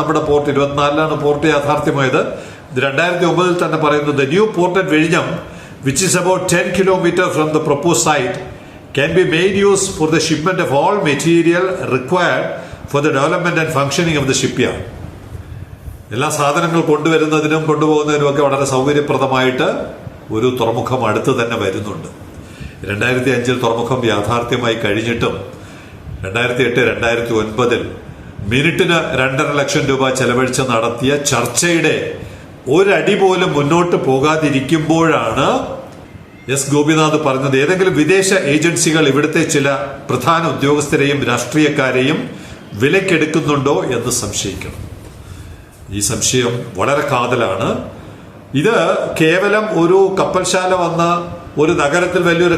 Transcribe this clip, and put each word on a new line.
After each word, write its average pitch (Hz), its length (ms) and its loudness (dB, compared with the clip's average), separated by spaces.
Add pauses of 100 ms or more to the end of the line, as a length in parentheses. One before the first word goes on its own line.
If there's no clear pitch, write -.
നമ്മുടെ 151 300 0
പോർട്ട്, 147 200 2
ഇരുപത്തിനാലിലാണ് 143 720 0
പോർട്ട് 147 260 0
യാഥാർത്ഥ്യമായത്. 147 720 2 (500)
ഇത് 123 160 -4
രണ്ടായിരത്തി 175 440 0
ഒമ്പതിൽ 175 320 2
തന്നെ 156 220 -2
പറയുന്നു, 147 280 2 (100)
the 131 120 2
new 208 100 4 (140)
port 175 240 2
at 151 80 -4
വിഴിഞ്ഞം, 156 360 2 (600)
which 135 160 0
is 185 140 2
about 180 320 2
ten 180 260 2
kilometer 180 560 2
from 156 260 0
the 147 140 -2
proposed 160 320 0
site, 143 340 0 (640)
can 151 160 2
be 180 120 4 (120)
made 190 180 2 (140)
use 190 160 2 (100)
for 156 140 0
the 160 180 2
shipment 160 300 0
of 147 140 -2
all 156 220 2 (160)
material 170 560 2 (300)
required 135 500 0 (440)
for 143 120 0
the 151 140 2
development 165 420 0
and 151 180 0
functioning 147 440 0
of 131 100 0
the 127 100 2
shipyard. 117 400 0 (1300)
എല്ലാ 139 160 -2
സാധനങ്ങൾ 151 580 0
കൊണ്ടുവരുന്നതിനും 156 800 2
കൊണ്ടുപോകുന്നതിനും 151 600 2
ഒക്കെ 139 120 2
വളരെ 139 300 2
സൗകര്യപ്രദമായിട്ട് 131 960 2 (640)
ഒരു 117 140 2 (100)
തുറമുഖം 120 500 -2
അടുത്ത് 113 300 0
തന്നെ 117 240 -2
വരുന്നുണ്ട്. 98 480 -6 (800)
രണ്ടായിരത്തി 123 480 0
അഞ്ചിൽ 120 260 0
തുറമുഖം 117 380 0 (100)
യാഥാർത്ഥ്യമായി 117 720 0
കഴിഞ്ഞിട്ടും 113 500 -2 (920)
രണ്ടായിരത്തി 123 380 0
എട്ട് 127 180 2 (100)
രണ്ടായിരത്തി 117 500 0
ഒൻപതിൽ 110 420 0 (720)
മിനിറ്റിന് 165 480 2 (200)
രണ്ടര 135 280 0 (120)
ലക്ഷം 139 300 0
രൂപ 131 300 2
ചെലവഴിച്ച് 123 420 0
നടത്തിയ 120 480 0 (140)
ചർച്ചയുടെ 143 720 0 (800)
ഒരടി 190 400 4
പോലും 185 360 2
മുന്നോട്ട് 147 440 2
പോകാതിരിക്കുമ്പോഴാണ് 147 1500 2 (1040)
എസ് 139 180 -2
ഗോപിനാഥ് 151 540 4
പറഞ്ഞത്, 135 400 2
ഏതെങ്കിലും 185 320 2
വിദേശ 185 340 4 (240)
ഏജൻസികൾ 160 540 2
ഇവിടുത്തെ 151 400 2
ചില 139 200 2 (400)
പ്രധാന 127 340 0 (120)
ഉദ്യോഗസ്ഥരെയും 143 720 2
രാഷ്ട്രീയക്കാരെയും 135 960 2 (540)
വിലക്കെടുക്കുന്നുണ്ടോ 147 1000 2 (200)
എന്ന് 117 260 -4
സംശയിക്കണം. - 600 -6 (1120)
ഈ 101 100 -6
സംശയം 120 540 0 (220)
വളരെ 135 340 0
കാതലാണ്. 120 580 0 (920)
ഇത് 214 160 4 (440)
കേവലം 196 440 2 (160)
ഒരു 170 180 6 (200)
കപ്പൽശാല 185 560 0
വന്ന്, 170 360 0 (520)
ഒരു 160 100 4
നഗരത്തിൽ 175 500 2
വലിയൊരു 170 360 2